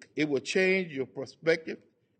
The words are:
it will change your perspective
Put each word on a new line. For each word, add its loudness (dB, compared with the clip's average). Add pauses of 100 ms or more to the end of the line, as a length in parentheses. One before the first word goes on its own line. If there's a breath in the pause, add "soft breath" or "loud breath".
(160)
it 0
will 0
change 0
your -4
perspective -2 (420)